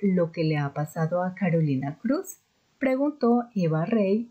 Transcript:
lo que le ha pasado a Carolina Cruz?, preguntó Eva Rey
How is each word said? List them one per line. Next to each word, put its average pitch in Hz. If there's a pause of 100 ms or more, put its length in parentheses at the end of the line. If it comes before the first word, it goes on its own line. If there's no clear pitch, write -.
lo 180
que 170
le 156
ha 143
pasado 160
a 185
Carolina 156
Cruz?, 285 (400)
preguntó 262 (100)
Eva 160
Rey 214